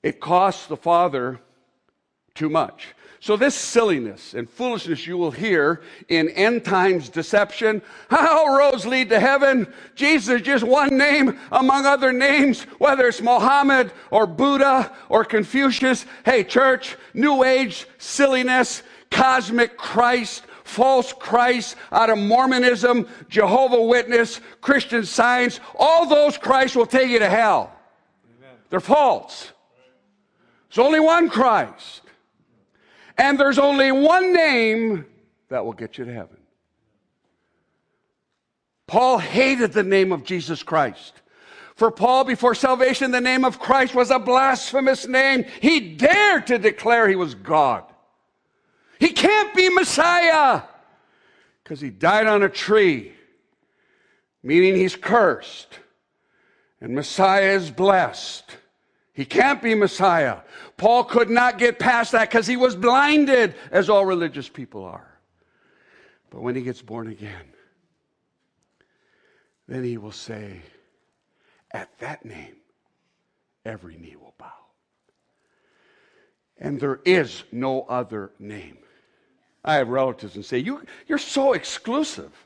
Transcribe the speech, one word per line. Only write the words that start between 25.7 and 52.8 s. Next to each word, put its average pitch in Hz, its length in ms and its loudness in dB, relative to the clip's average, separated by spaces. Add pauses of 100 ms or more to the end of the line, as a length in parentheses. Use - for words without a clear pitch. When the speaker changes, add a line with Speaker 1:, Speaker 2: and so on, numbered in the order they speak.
Speaker 1:
all 320 320 4
those 294 320 4
Christs 262 380 0
will 226 100 2
take 262 220 0
you 240 100 2
to 208 100 2
hell. 190 480 0 (600)
Speaker 2:
Amen. - 180 -20 (140)
Speaker 1:
They're 180 80 -4
false. 233 720 0 (1160)
There's 240 180 2
only 311 140 4
one 330 280 4
Christ. 214 760 -2 (1160)
And 277 200 2
there's 277 200 4
only 277 320 2
one 339 420 4
name 226 760 0 (420)
that 123 160 -6
will 113 80 -8
get 107 260 -14
you 127 60 -12
to 120 80 -14
heaven. 107 260 -16 (2500)
Paul 247 320 2
hated 240 540 -2
the 208 100 -2
name 190 300 0
of 151 100 -6
Jesus 165 400 -8
Christ. - 580 -6 (540)
For 220 160 0
Paul, 254 340 0
before 240 300 0
salvation, 262 560 0
the 247 100 0
name 254 240 0
of 254 140 -2
Christ 254 360 0
was 247 180 2
a 254 80 2
blasphemous 262 880 0
name. 262 360 0 (160)
He 226 360 0
dared 359 500 2
to 240 120 0
declare 214 500 0
he 190 80 2
was 165 180 -6
God. 139 500 0 (1120)
He 339 120 2
can't 415 440 0
be 370 160 2
Messiah 330 920 2 (1040)
'cause 143 160 -14
he 143 80 -12
died 180 380 0
on 208 160 2
a 190 80 0
tree, 190 640 0 (1300)